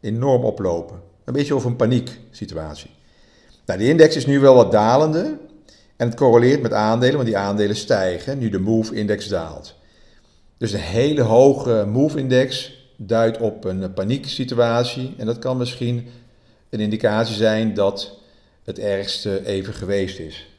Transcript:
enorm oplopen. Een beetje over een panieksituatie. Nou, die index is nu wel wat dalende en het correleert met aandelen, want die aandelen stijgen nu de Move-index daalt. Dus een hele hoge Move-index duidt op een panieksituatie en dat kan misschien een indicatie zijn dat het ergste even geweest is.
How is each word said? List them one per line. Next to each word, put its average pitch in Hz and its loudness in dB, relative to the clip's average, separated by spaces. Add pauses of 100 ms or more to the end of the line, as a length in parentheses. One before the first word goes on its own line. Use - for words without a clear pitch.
enorm 120 0
oplopen. 92 -4 (240)
Een 131 -8
beetje 143 0
over 123 -2
een 120 -4
panieksituatie. 113 -4 (760)
Nou, 90 -4
die 113 2
index 156 6
is 127 -4
nu 139 2
wel 135 8
wat 113 6
dalende 156 2 (600)
en 120 -2
het 110 -6
correleert 127 4
met 113 -2
aandelen, 117 2
want 131 -2
die 104 -2
aandelen 101 -2
stijgen 95 -2
nu 117 -2
de 98 -4
Move-index 107 -2
daalt. 80 -8 (840)
Dus 110 -6
een 101 -4
hele 123 0
hoge 120 4
Move-index 131 0 (180)
duidt 113 0
op 110 -4
een 92 -6
panieksituatie 123 -2
en 113 -8
dat 120 -4
kan 127 -4
misschien 123 -6 (640)
een 107 -6
indicatie 107 0
zijn 110 0
dat - -2 (460)
het 104 -12
ergste 98 -4
even 98 -6
geweest 95 -4
is. 80 -16 (100)